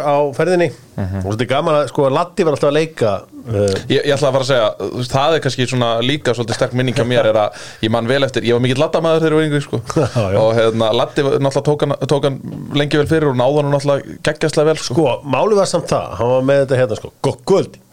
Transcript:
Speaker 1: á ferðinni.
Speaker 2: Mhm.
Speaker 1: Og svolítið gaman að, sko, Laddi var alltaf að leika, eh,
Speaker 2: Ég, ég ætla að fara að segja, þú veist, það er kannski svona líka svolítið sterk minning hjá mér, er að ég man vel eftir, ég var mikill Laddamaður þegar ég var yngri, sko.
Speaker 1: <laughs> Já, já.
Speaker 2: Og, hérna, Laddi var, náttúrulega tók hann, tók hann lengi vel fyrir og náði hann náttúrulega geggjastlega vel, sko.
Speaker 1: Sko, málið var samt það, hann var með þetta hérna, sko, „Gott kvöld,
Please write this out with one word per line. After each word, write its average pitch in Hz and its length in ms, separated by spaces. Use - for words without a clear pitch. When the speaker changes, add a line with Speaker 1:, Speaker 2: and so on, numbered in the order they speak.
Speaker 1:
á 147 320
ferðinni. 175 300
Speaker 2:
Mhm. 95 260
Speaker 1:
Og 98 80
svolítið 110 160
gaman 151 260
að, 147 140
sko, 139 240
Laddi 170 320
var 156 80
alltaf 143 160
að 143 80
leika, 156 360
eh, 101 260
Speaker 2:
Ég, 131 160
ég 143 80
ætla 139 160
að 131 60
fara 135 100
að 127 60
segja, 113 260
þú 95 220
veist, 123 140
það 143 200
er 151 80
kannski 127 260
svona 120 360
líka 131 340
svolítið 117 220
sterk 127 160
minning 127 200
hjá 120 120
mér, 120 180
er 110 80
að 104 200
ég 110 100
man 117 160
vel 139 160
eftir, 123 220
ég 117 80
var 120 80
mikill 127 160
Laddamaður 160 460
þegar 160 100
ég 156 80
var 156 80
yngri, 147 140
sko. 131 260
Speaker 1:
<laughs> - 80
Já, 110 360
já. 101 40
Speaker 2:
Og, 110 180
hérna, 113 380
Laddi 143 320
var, 135 140
náttúrulega 139 260
tók 147 160
hann, 143 160
tók 139 180
hann 135 140
lengi 147 260
vel 139 80
fyrir 156 220
og 123 100
náði 143 220
hann 143 100
náttúrulega 139 480
geggjastlega 151 460
vel, 156 100
sko. - 180
Speaker 1:
Sko, 131 300
málið 151 320
var 190 160
samt - 160
það, 110 180
hann 117 100
var 127 140
með 139 240
þetta 131 160
hérna, 110 180
sko, - 120
„Gott - 240
kvöld, 185 300